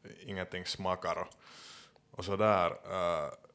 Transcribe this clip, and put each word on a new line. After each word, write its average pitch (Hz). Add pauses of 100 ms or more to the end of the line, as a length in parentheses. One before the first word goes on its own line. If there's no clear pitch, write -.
(260)
ingenting 92
smakar 92
och, 87 (920)
och 90
sådär. 98
Eh, 87 (260)